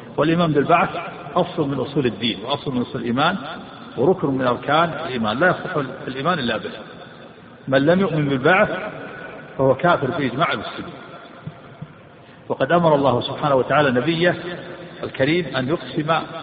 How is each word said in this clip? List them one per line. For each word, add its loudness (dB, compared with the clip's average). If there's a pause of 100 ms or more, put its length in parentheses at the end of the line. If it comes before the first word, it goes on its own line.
(160)
والإيمان 4
بالبعث 4 (440)
أصل 0
من -4
أصول 0
الدين -2
وأصل -4
من 0
أصول -4
الإيمان 0 (600)
وركن 2
من 0
أركان 2 (160)
الإيمان، -2
لا 4
يصح -2 (300)
الإيمان -2
إلا -2
به. -8 (1000)
من 4
لم 6
يؤمن 0
بالبعث 4 (880)
فهو 4
كافر 2 (120)
بإجماع 0
المسلمين. -8 (1500)
وقد 0
أمر 6
الله 4
سبحانه 0
وتعالى 4
نبيه 2 (680)
الكريم 0
أن 0
يقسم -2 (320)